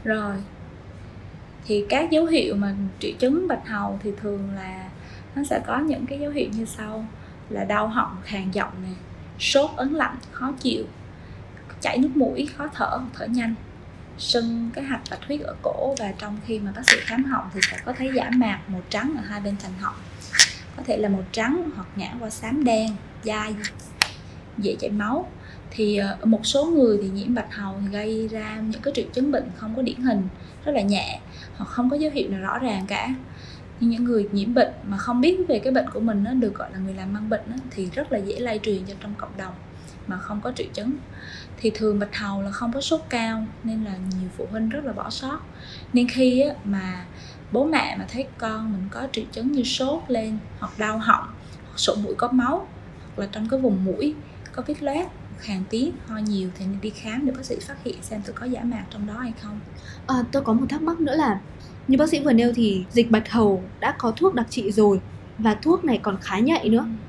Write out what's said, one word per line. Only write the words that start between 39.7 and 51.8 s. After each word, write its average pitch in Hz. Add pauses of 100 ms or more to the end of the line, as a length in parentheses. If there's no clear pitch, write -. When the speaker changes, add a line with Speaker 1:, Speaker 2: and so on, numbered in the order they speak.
Speaker 1:
mà 185
không 208
có 254
triệu -
chứng. 226 (640)
Thì 220
thường 214
bạch 202
hầu 196
là 196
không 233
có 277
sốt 311
cao 226 (180)
nên 220
là 202
nhiều 185
phụ -
huynh 220
rất 285
là 233
bỏ -
sót. 269 (540)
Nên 247
khi 254
á, 294 (100)
mà 185 (480)
bố 247
mẹ 311
mà 190
thấy 262 (120)
con 220
mình 190
có 240
triệu -
chứng 247
như 262
sốt 269
lên, 220 (200)
hoặc 196
đau 214
họng, 226 (420)
hoặc -
sổ -